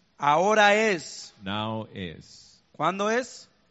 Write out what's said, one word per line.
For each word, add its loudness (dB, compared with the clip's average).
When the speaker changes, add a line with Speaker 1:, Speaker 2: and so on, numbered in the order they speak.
Speaker 1:
Ahora 4
es. -2
Speaker 2:
Now -6
is. -14
Speaker 1:
¿Cuándo -2
es? -4